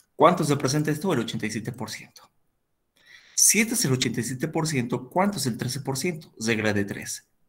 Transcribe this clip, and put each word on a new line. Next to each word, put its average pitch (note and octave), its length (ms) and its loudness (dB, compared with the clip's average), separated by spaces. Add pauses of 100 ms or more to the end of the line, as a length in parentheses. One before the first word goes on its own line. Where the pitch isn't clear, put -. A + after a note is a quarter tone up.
(160)
¿Cuánto E3+ 280 6
se C#3 120 2
presenta D3+ 340 0
esto? E3 220 -2
El B2 80 2
ochenta A2 260 -4
y G#2+ 40 -2
siete G#2+ 220 -6
por - 180 -10
ciento. - 380 -18 (1040)
Si - 260 6
este A#3 140 2
es - 100 0
el C3+ 80 4
ochenta B2+ 280 0
y A2+ 40 -2
siete C3+ 240 -4
por D#3+ 180 0
ciento, B2 420 -2
¿cuánto G3 300 0
es C3 80 -2
el A2 100 -2
trece B2+ 240 -6
por C3+ 160 -4
ciento? E3 420 -6
Regla A2 340 0
de G2+ 120 0
tres. - 460 -10 (180)